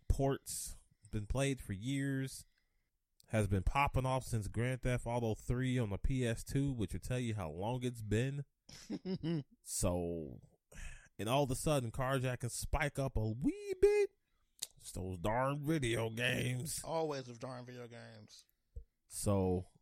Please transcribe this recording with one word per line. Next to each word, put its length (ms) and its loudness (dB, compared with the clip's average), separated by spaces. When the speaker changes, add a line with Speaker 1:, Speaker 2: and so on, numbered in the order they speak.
Speaker 1:
ports, 680 0
been 140 -2
played 360 2
for 120 -4
years, 720 -2
has 160 4
been 160 4
popping 440 4
off 160 2
since 240 -2
Grand 340 -2
Theft 240 0
Auto 300 2
three 420 0
on 140 2
the 80 0
P 260 2
S 180 0
two, 280 2
which 220 -2
will 60 -2
tell 200 -2
you 160 -2
how 140 -2
long 340 -2
it's 180 -4
been. 420 2
Speaker 2:
<laughs> 540 -2
Speaker 1:
So, 760 -2
and 100 -2
all 140 6
of 80 0
a 40 0
sudden, 360 2
carjackings 600 0
spike 460 0
up 200 0
a 100 2
wee 540 0
bit. 280 4
It's 120 -14
those 260 -6
darn 440 0
video 460 0
games. 720 0
Speaker 2:
Always 420 -2
those 120 -14
darn 280 -8
video 220 -12
games. 580 -18
Speaker 1:
So, 580 2